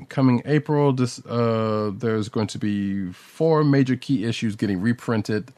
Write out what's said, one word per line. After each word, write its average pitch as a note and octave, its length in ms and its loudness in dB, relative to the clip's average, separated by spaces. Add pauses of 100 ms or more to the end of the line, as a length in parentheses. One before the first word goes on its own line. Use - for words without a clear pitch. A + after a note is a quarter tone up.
coming C3 340 4
April, D3 480 2
this, B2+ 340 -4
uh, A2 720 0
there's A2 320 -2
going G#2+ 200 -2
to - 100 -12
be G2 560 -4
four D#3+ 500 0
major C#3 320 4
key A#2+ 300 -2
issues A2+ 320 -4
getting G2+ 240 0
reprinted A2 760 -2